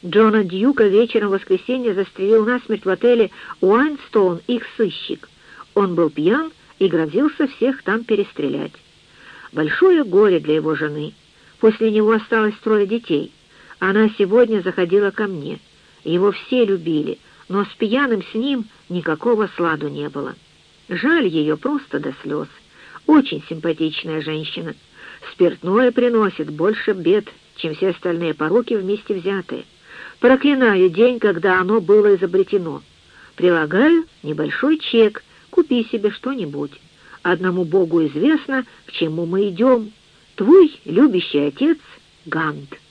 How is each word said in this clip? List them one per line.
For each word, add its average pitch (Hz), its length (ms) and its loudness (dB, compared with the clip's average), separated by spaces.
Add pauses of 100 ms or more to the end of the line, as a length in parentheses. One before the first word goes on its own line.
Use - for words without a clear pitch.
Джона 214 380 4
Дьюка 202 440 2
вечером 208 420 2
в - 20 0
воскресенье 202 600 -2
застрелил 202 520 0
насмерть 233 400 -4
в 190 40 -2
отеле 233 420 2 (300)
Уайнстоун 208 880 2
их 240 160 -2 (140)
сыщик. - 500 -6 (460)
Он 180 220 0
был 160 140 2
пьян 214 420 -2 (260)
и 190 100 2
грозился 175 600 0
всех 262 340 -4
там 220 220 -4
перестрелять. 156 680 -4 (760)
Большое 302 520 2
горе 190 360 4
для 151 160 -2
его 156 200 -2
жены. 151 380 -8 (460)
После 220 300 2
него 214 220 2
осталось 220 420 0 (100)
трое 214 220 2
детей. 185 460 -4 (480)
Она 208 380 2
сегодня 214 440 2
заходила 185 480 0
ко 208 180 -6
мне. 147 320 -10 (440)
Его 180 280 0
все 247 320 -2
любили, 165 540 -2 (320)
но 196 160 -2
с 208 40 -18
пьяным 226 540 -2
с - 120 -16
ним 247 300 -4 (240)
никакого 175 680 -2
сладу 156 340 -4
не 147 200 -10
было. 139 260 -10 (540)
Жаль 240 380 0
её 156 300 -2
просто 269 420 -6
до 143 220 -8
слёз. 151 260 -8 (600)
Очень 285 420 2
симпатичная 160 720 -6
женщина. 156 540 -10 (560)
Спиртное 196 600 0
приносит 220 600 0
больше 196 420 -2
бед, 190 340 0 (280)
чем 160 180 -8
все 190 160 -2
остальные 170 460 -4
пороки 208 400 0
вместе 202 400 -4
взятые. 185 500 -8 (540)
Проклинаю 254 680 4
день, 226 300 2
когда 185 400 0
оно 196 200 0
было 202 360 4
изобретено. 180 640 -2 (540)
Прилагаю 180 720 2 (180)
небольшой 156 560 -2
чек, 220 440 2 (280)
купи 247 400 0
себе 208 200 -2
что-нибудь. 151 600 -8 (500)
Одному 180 440 -2
Богу 165 400 0
известно, 226 600 -2 (200)
к - 80 -20
чему 165 320 -4
мы 190 240 -2
идём. 220 420 0 (440)
Твой 311 360 6 (140)
любящий 180 540 2
отец 247 380 0 (480)
Гант. 151 540 -8 (120)